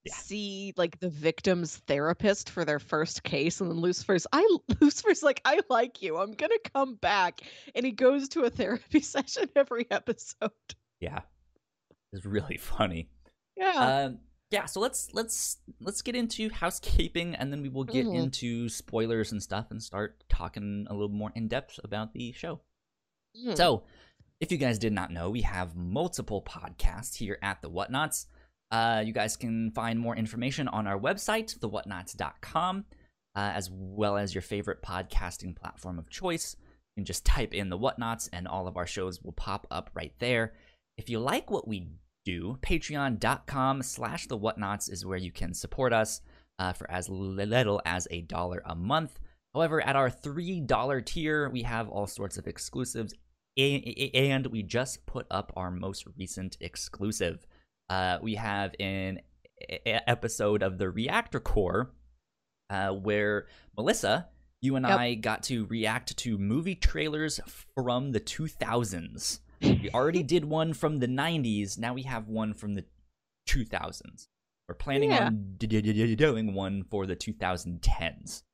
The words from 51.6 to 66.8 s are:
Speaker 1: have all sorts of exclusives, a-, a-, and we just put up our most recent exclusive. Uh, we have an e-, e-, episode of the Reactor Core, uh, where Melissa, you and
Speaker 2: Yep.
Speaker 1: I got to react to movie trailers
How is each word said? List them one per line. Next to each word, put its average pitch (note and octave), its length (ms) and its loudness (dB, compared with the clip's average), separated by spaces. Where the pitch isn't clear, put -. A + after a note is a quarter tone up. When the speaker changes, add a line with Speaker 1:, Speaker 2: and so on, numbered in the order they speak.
Speaker 1:
have A2+ 240 -2
all G2+ 180 -2
sorts G2 320 -6
of G2 100 -8
exclusives, A#2 640 -6
a-, C3 60 4
a-, C#3 680 2
and C3+ 180 2
we A2+ 140 -4
just A#2 440 -2
put - 260 -8
up G2 240 -2
our F#2 160 -2
most F#2 320 -6
recent F#2 420 -8
exclusive. - 880 -4
Uh, F#2 320 2
we A2 140 -2
have G2+ 460 -2
an F#2+ 380 -2
e-, - 140 -10
e-, - 100 -8
episode A2 760 2
of F#2+ 160 0
the F#2+ 120 0
Reactor B2+ 500 -2
Core, G2+ 540 2
uh, G2 200 0
where G#2 580 2
Melissa, C3 500 2
you C3+ 140 2
and C3 100 2
Speaker 2:
Yep. G3 140 6
Speaker 1:
I B2 160 2
got A2 280 -2
to A2+ 240 -2
react A2+ 500 -2
to A2 200 0
movie C#3+ 380 0
trailers D3+ 640 2